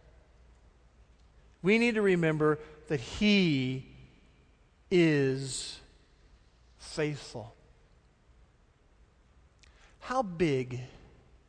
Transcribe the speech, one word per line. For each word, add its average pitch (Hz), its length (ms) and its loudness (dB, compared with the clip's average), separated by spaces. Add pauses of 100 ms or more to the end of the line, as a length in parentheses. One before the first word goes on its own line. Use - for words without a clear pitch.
(1700)
We 214 80 6
need 233 200 2
to 220 40 2
remember 156 600 2 (260)
that 151 120 -2
He 143 840 0 (1040)
is 139 880 0 (1000)
faithful. 139 760 -8 (2500)
How 254 220 -4
big 139 580 -2 (680)